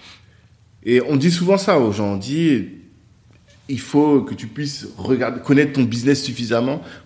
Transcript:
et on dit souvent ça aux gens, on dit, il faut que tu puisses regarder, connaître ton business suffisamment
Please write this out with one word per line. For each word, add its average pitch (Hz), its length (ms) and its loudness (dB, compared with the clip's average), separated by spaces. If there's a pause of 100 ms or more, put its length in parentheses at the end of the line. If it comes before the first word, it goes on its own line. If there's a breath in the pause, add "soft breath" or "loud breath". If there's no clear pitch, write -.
(840 loud breath)
et 123 160 4
on 147 160 0
dit 156 140 2
souvent 175 260 2
ça 190 220 2
aux 113 120 2
gens, 101 220 -2
on 98 40 -4
dit, 131 480 0 (1040)
il 131 100 -6
faut 147 420 2
que - 140 -8
tu 110 120 -12
puisses 139 400 -10 (100)
regarder, 117 440 -2
connaître 147 320 2
ton 135 100 2
business 120 400 0
suffisamment 123 580 -2 (240 loud breath)